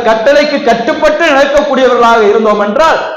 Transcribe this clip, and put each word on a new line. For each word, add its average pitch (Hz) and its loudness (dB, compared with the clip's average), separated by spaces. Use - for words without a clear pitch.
கட்டளைக்கு 277 0
கட்டுப்பட்டு 302 -2
நடக்கக்கூடியவர்களாக 262 2
இருந்தோம் 214 0
என்றால் 226 0